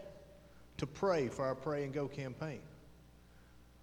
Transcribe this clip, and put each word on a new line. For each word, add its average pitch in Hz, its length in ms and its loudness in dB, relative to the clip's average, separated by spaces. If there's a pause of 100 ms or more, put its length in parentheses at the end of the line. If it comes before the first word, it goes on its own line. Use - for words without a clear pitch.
(760)
to 139 100 0
pray 170 400 6
for 135 160 0
our 131 120 4
Pray 147 280 2
and 135 80 -2
Go 143 160 2
campaign. 131 540 -4 (1200)